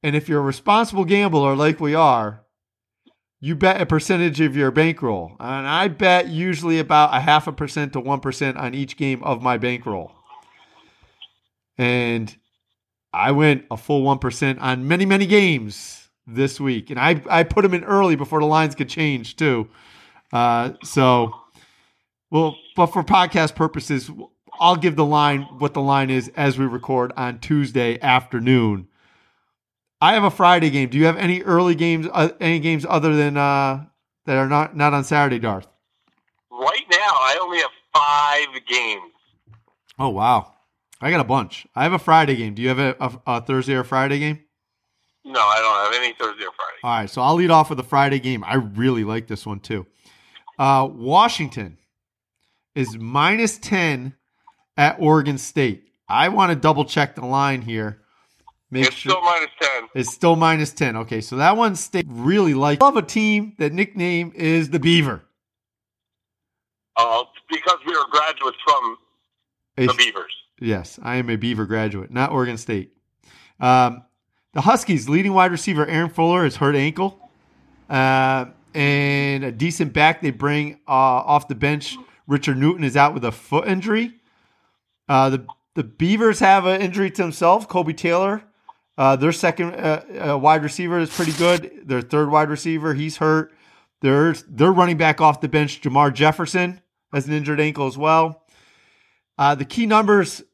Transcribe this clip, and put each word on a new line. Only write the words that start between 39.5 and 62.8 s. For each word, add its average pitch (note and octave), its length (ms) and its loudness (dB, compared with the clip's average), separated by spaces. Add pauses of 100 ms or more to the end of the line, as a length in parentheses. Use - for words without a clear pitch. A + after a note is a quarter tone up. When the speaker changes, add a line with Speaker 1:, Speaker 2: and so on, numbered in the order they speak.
Speaker 1:
Oh, C3 120 -2
wow. G#2+ 440 0 (480)
I C#3 100 -2
got E3+ 100 0
a B2 40 -2
bunch. A#2+ 400 -4 (100)
I B2+ 80 -2
have E3+ 100 0
a D#3 60 -2
Friday D#3+ 360 4
game. A2 180 -6
Do G#2+ 80 -10
you B2 80 0
have C3 100 -2
a, C3+ 200 -2
a, A#2+ 260 -8
a A#2+ 160 -4
Thursday C3 320 -2
or B2+ 100 -2
Friday C#3 360 -2
game? D3+ 200 -4 (840)
Speaker 2:
No, C3 140 -4
I G#2+ 200 4
don't G#2+ 340 0
have B2 100 -2
any A#2+ 100 -4
Thursday G#2+ 320 -8
or F2+ 80 -12
Friday. - 300 -12
Speaker 1:
All A#2 80 -4
right, G#2+ 180 -4
so C3 120 -6
I'll D3 140 2
lead F3 160 2
off D#3 180 6
with C#3 100 -6
a B2 40 -8
Friday C#3 360 0
game. B2 260 -6
I G2+ 100 -4
really A#2 480 -2
like A2+ 240 -6
this G#2 180 -10
one, G2+ 140 -10
too. G2+ 260 -8 (720)
Uh, C3+ 340 2
Washington C3 840 -2 (960)
is A2+ 220 -4
minus D#3+ 600 0
ten D3 580 -4 (600)
at D3 220 2
Oregon D3+ 380 4
State. - 520 -4 (180)
I C3+ 220 2
wanna F#3+ 260 2
double D3 300 2
check D3 300 -2
the C3+ 100 -12
line C3+ 360 -2
here. A2 400 -6 (680)
Make C3 160 0
Speaker 2:
It's - 80 -4
Speaker 1:
sure - 160 -4
Speaker 2:
still F#3 120 0
minus E3+ 260 0 (100)
ten. C3 360 -4
Speaker 1:
It's B2+ 160 -4
still E3+ 240 2
minus D#3+ 380 0
ten. A#2+ 240 -4
Okay, A2+ 240 -6
so B2 160 -10
that E3+ 180 4
one A3 200 0
State E3+ 340 -6
really D3+ 440 2
like. C#3+ 280 0